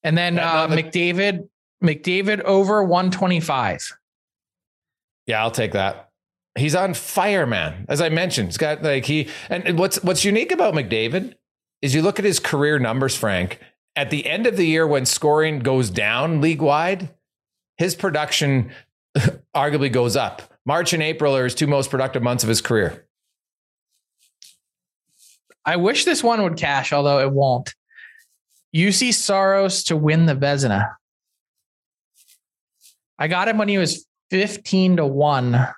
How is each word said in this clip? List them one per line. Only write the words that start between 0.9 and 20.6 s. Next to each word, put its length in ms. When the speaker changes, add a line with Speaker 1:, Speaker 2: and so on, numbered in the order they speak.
Speaker 1:
McDavid 600
over 420
one 260
twenty-five. 680
Speaker 2:
Yeah, 160
I'll 80
take 220
that. 380
He's 200
on 180
fire, 500
man. 440
As 120
I 80
mentioned, 420
he's 60
got, 280
like, 220
he, 220
and 260
what's, 280
what's 200
unique 280
about 220
McDavid 600
is 100
you 100
look 180
at 40
his 140
career 400
numbers, 380
Frank, 420
at 140
the 180
end 180
of 100
the 100
year 200
when 200
scoring 520
goes 320
down 500
league-wide, 680
his 200
production 720
<laughs> 20
arguably 360
goes 220
up. 260